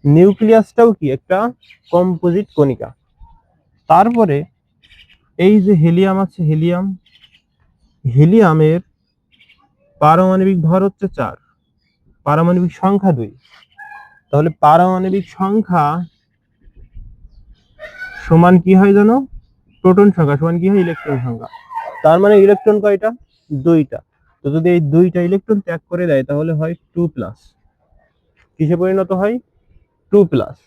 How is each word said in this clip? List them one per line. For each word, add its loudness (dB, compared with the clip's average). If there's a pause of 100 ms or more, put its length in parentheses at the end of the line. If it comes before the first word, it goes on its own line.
নিউক্লিয়াসটাও 2
কি? -8 (120)
একটা -4 (540)
কম্পোজিট -2 (100)
কণিকা। -2 (1000)
তারপরে 2 (1080)
এই 4 (100)
যে 2 (100)
হিলিয়াম 0
আছে, -10 (100)
হিলিয়াম, -2 (1200)
হিলিয়ামের 2 (1200)
পারমাণবিক 2 (100)
ভর 2
হচ্ছে -6 (100)
চার, -8 (920)
পারমাণবিক 0 (100)
সংখ্যা 0
দুই। -10 (960)
তাহলে 0 (140)
পারমাণবিক 2 (140)
সংখ্যা -2 (2500)
সমান 4 (100)
কি 2
হয় 4
জানো? 2 (680)
প্রোটন 4
সংখ্যা 0
সমান -4
কি -2
হয়? 2
ইলেকট্রন -8
সংখ্যা। -12 (540)
তার 2
মানে 4 (100)
ইলেকট্রন 2
কয়টা? -2 (560)
দুইটা। 0 (420)
তো -8
যদি -2
এই 0 (120)
দুইটা 2
ইলেকট্রন -4
ত্যাগ -10 (100)
করে -6
দেয়, 0
তাহলে -4
হয় -6 (200)
টু -6 (120)
প্লাস। -12 (1160)
কিসে -2
পরিণত -2 (100)
হয়? -2 (760)
টু 4 (120)
প্লাস। -4